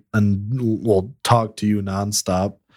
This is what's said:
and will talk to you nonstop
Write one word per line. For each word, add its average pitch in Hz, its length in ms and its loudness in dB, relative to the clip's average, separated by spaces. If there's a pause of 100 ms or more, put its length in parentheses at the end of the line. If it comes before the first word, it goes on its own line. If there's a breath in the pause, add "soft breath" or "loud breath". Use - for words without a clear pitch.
(140)
and 104 460 0 (240)
will 98 400 0
talk 113 340 2
to 104 100 -2
you 104 140 2
nonstop 98 760 -2 (200 soft breath)